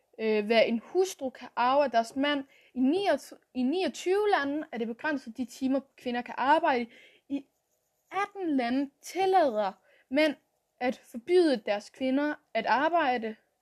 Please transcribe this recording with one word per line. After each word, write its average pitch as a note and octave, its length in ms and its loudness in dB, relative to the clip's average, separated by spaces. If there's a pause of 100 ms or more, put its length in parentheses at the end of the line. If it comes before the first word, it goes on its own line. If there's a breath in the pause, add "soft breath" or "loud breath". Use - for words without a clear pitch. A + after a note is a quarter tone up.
(180)
øh, G#3+ 280 0
hvad A3+ 200 6
en A3+ 120 0
hustru F4 520 -2
kan - 260 -16
arve C4 280 2
af B3+ 60 -2
deres A3+ 260 -2
mand. C#4 280 -2 (300 soft breath)
I B3+ 60 -4
niogtr-, D4 720 0
i B3+ 80 -4
niogtyve F#4 680 0
lande D4 420 0
er A#3+ 60 -8
det A3+ 80 -4
begrænset C4 500 -6
de B3+ 80 -6
timer, C4 360 -4 (160)
kvinder A#3+ 260 -6
kan A#3+ 140 -14
arbejde. C#4+ 500 2 (420 loud breath)
I C#4 160 -6 (680)
atten F#4+ 460 -4
lande C4 340 0 (100)
tillader D4+ 720 0 (360 soft breath)
mænd D4 260 2 (460)
at B3+ 160 -2
forbyde D#4+ 600 2
deres G#3 340 -6
kvinder C#4 440 -2 (200)
at A3+ 120 -2
arbejde, B3+ 720 0 (260)